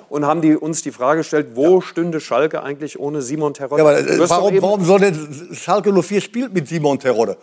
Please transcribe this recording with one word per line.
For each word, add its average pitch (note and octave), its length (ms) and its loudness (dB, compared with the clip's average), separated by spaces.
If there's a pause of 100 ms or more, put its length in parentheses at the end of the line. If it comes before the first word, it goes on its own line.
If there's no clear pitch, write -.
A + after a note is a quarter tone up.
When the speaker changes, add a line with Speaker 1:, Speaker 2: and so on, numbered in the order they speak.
Speaker 1:
und D3 180 -4
haben D#3+ 160 0
die, D#3 140 4
uns D#3 260 -6
die C#3+ 80 -8
Frage C#3+ 300 0
gestellt, D3+ 340 -4
wo D#3 220 4
Speaker 2:
Ja. F3+ 60 2
Speaker 1:
stünde E3+ 380 -4
Schalke D3+ 440 -2
eigentlich C#3+ 340 -10
ohne D3 240 -6
Simon C#3+ 320 -4
Terodde? C#3 300 -2
Speaker 2:
Ja, D3+ 40 8
aber, D3 120 6
äh, C3+ 160 0
Speaker 1:
Du D#3 80 4
hast E3+ 60 0
doch F3 80 2
Speaker 2:
warum, F#3+ 140 2
Speaker 1:
eben F#3+ 100 4
Speaker 2:
warum G3 220 2
soll F#3+ 140 6
denn D#3 540 -2
Schalke F#3+ 400 0
null F#3+ 100 4
vier G3+ 180 -2
spielt A#3+ 320 -8
mit E3+ 140 -2
Simon D3 320 0
Terodde? A2+ 440 0